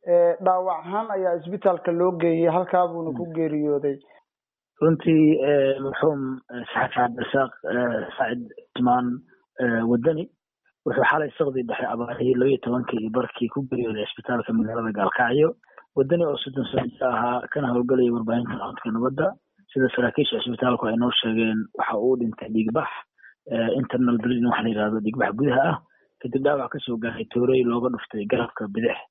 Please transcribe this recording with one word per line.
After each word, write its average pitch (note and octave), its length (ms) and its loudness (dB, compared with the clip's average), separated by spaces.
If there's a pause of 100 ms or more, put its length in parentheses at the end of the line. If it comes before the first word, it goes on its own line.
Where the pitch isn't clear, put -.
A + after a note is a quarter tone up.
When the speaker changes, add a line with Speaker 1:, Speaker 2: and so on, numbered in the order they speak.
Speaker 1:
Eh, F3 340 6
dhaawac F#3 400 2
ahaan G3 320 -4
ayaa F#3 260 0
isbitaalka F3 540 0
loo F3 220 2
geeyey, E3 340 2
halkaa F3+ 400 2
buuna E3 240 -6
ku C3+ 140 -6
Speaker 2:
Hmm. E3 100 -10
Speaker 1:
geeriyooday. D3 600 0 (840)
Speaker 2:
Runtii, D#3 460 6 (120)
eh, C3+ 420 4
marxuum, C3+ 600 -2 (100)
eh, A#2+ 160 -10
Saxafi - 280 -4
Cabdirasaaq, B2 580 0 (100)
eh, A#2 380 0 (100)
Saacid A#2 320 -4 (320)
Cusmaan, B2 320 2 (520)
eh, A#2 280 0
Wadani C3+ 380 2 (640)
wuxuu C3+ 180 2
xalay D3+ 260 2
saqdi C3 340 -2
dhexe B2 220 -6
abaarihii A#2+ 480 -2
laba B2+ 160 4
iyo C3 80 2
tobankii A#2+ 420 -2
iyo A2 100 -4
barkii B2 380 -2
ku C#3+ 160 -4
geeriyooday A#2 400 -4
isbitaalka A2+ 480 -4
magaalada A2+ 400 -2
Gaalkacyo. A#2+ 640 2 (400)
Wadani D#3+ 320 2
oo C#3+ 100 -2
soddon C3 300 -6
sano A#2+ 240 -4
jir - 160 -4
ahaa, A#2+ 420 0
kana C#3+ 240 -2
howlgalaya B2 400 4
warbaahinta A#2 460 -2
Codka - 320 -8
Nabadda. F#3 360 0 (460)
Sida C3 160 2
saraakiisha B2 540 0
isbitaalku B2 440 0
ay A2+ 100 0
noo B2 140 2 (120)
sheegeen, A2 360 0 (200)
waxa - 180 -2
uu B2 220 2
dhintay A2+ 320 -4
dhiigbax, A2 400 0 (580)
eh, A2+ 300 -2
internal B2 400 0
bleeding A#2+ 320 0
waxa - 120 0
la A2+ 60 0
yidhaahdo, G#2+ 320 0
dhiigbax A2 320 -2
gudaha C3+ 380 2
ah, - 80 -2 (420)
kadib C3+ 240 -2
dhaawac C#3 280 0
ka D3 100 -8
soo A#2 160 -6
gaaray A2+ 320 -6
toorey B2+ 340 4
looga A#2+ 240 0
dhuftay A2 380 -6
garabka A2+ 420 -2
bidix A2+ 300 -2 (120)